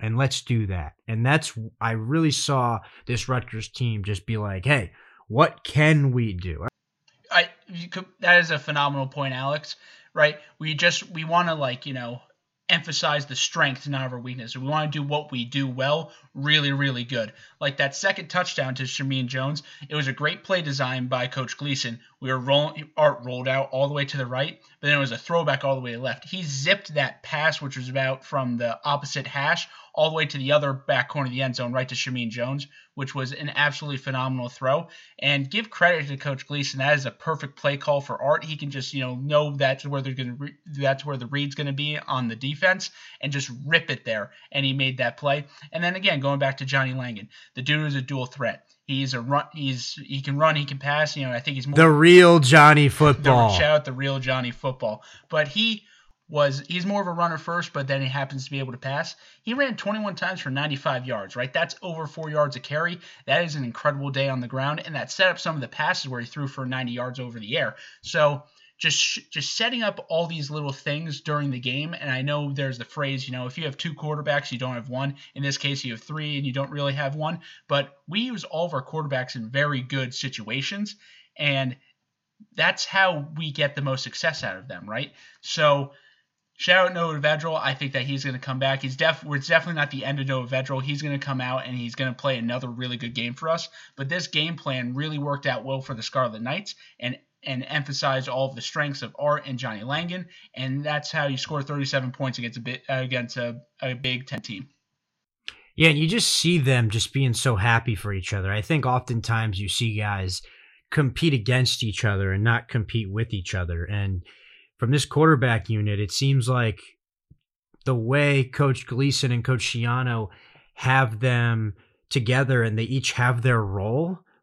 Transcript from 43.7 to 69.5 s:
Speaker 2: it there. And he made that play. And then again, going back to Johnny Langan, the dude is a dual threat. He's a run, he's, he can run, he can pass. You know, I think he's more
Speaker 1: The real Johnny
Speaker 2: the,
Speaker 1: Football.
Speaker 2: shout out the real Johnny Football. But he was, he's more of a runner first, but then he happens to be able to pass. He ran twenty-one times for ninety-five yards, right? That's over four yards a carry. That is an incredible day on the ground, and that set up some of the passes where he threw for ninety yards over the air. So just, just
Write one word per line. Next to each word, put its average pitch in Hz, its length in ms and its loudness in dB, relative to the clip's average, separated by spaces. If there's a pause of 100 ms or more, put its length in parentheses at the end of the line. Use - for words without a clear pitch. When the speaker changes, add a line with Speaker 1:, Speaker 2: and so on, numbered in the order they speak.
Speaker 2:
it 127 140 -6
there. 107 280 -4 (200)
And 139 140 -2
he 135 80 2
made 135 240 -2
that 120 180 -2
play. 143 300 0 (260)
And 165 100 -6
then 175 140 0
again, 185 240 0
going 139 200 0
back 135 180 0
to 147 80 -6
Johnny 131 280 0
Langan, 123 360 -8 (240)
the 127 80 -10
dude 151 260 0
is 143 80 -2
a 135 60 -2
dual 127 240 -4
threat. 120 400 -6 (180)
He's 135 300 -4
a 120 80 -4
run, 143 320 0
he's, 135 400 -6 (120)
he 139 160 -6
can 139 160 -4
run, 156 200 4
he 143 80 0
can 139 120 -8
pass. 147 380 0
You 139 100 -4
know, 127 60 -2
I 120 80 -2
think 139 160 -4
he's 131 120 -4
more 143 80 -2
Speaker 1:
The 160 140 10
real 170 500 12
Johnny 147 500 12
Speaker 2:
the, - 40 2
Speaker 1:
Football. 135 600 8
Speaker 2:
shout 95 100 4
out 151 220 6
the 135 80 -6
real 135 260 -2
Johnny 127 320 -2
Football. 120 520 -6 (260)
But 151 180 2
he 220 360 0 (440)
was, 143 400 2
he's 175 180 -4
more 202 160 0
of 180 60 -4
a 175 40 -4
runner 170 260 0
first, 170 340 -4
but 139 160 -4
then 139 140 0
he 135 60 0
happens 135 380 -4
to - 60 -12
be 139 80 -4
able 131 120 -6
to 120 80 -12
pass. 143 360 -6 (280)
He 220 100 -4
ran 269 220 0
twenty-one 208 400 -4
times 180 260 -4
for 143 80 -6
ninety-five 135 560 -2
yards, 107 300 -6
right? 127 180 -4
That's 170 300 -2
over 160 240 -8
four 156 240 -8
yards 147 240 2
a 131 40 -8
carry. 170 400 -4 (280)
That 156 160 4
is 156 120 -4
an 143 80 -2
incredible 139 460 -2
day 139 200 0
on 131 100 -2
the 123 80 -6
ground, 135 360 -2
and 160 120 -10
that 123 160 -6
set 185 180 4
up 175 100 0
some 160 140 -4
of 147 80 -4
the 120 60 -6
passes 156 420 -2
where 123 100 -6
he 117 60 -6
threw 139 220 -6
for 135 180 -8
ninety 127 280 -4
yards 123 260 -6
over 117 200 -10
the 110 160 -6
air. 151 200 0 (260)
So 147 400 2 (380)
just, - 520 -2
just - 240 -6